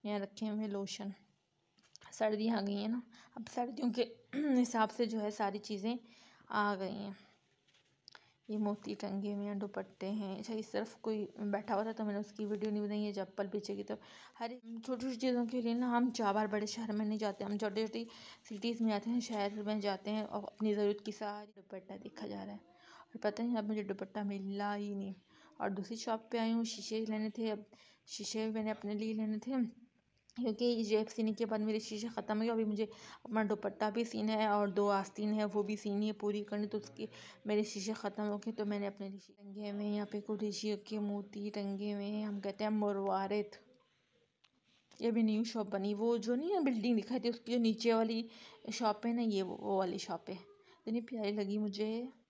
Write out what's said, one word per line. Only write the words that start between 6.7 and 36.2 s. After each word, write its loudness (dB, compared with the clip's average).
गई -4
हैं। -8
ये -4
मोती -2
टंगे -4
हुए -4
हैं, -4
दुपट्टे -6
हैं। -2
अच्छा, -6
इस -6
तरफ -2
कोई 0
बैठा 0
हुआ 4
था -2
तो -2
मैंने 0
उसकी -4
वीडियो 0
नहीं 2
बनाई। 0
ये 0
चप्पल -2
पीछे -4
की -6
तरफ, -6
हर -6
एक -12
छोटी-छोटी -2
चीज़ों 4
के 0
लिए 2
ना 2
हम 4
चार 2
बार 4
बड़े 2
शहर -4
में 2
नहीं 0
जाते, 0
हम 0
छोटी-छोटी 0
सिटीज़ -2
में 6
जाते 2
हैं, 2
शहर -2
में 0
जाते 0
हैं 0
और -4
अपनी 2
ज़रूरत 4
की -4
सारी, -6
दुपट्टा -14
देखा -10
जा -6
रहा -8
है -10
और -20
पता 0
नहीं 2
अब 0
मुझे 0
दुपट्टा -4
मिला -2
ही -2
नहीं। -4
और 2
दूसरी -4
शॉप -2
पे 2
आई 2
हूँ, 4
शीशे -2
लेने 0
थे। -2
अब -4
शीशे -4
भी -2
मैंने 0
अपने -2
लिए -2
लेने 0
थे -2
क्योंकि 0
ये 4
जेब 4
सीने 2
के 0
बाद 2
मेरे 2
शीशे -4
ख़त्म -2
हो 2
गए। 2
अभी 2
मुझे 2
अपना 2
दुपट्टा 0
भी 2
सीना 0
है 4
और 6
दो 4
आस्तीन 2
है 4
वो 2
भी 0
सीनी 0
है, 0
पूरी 0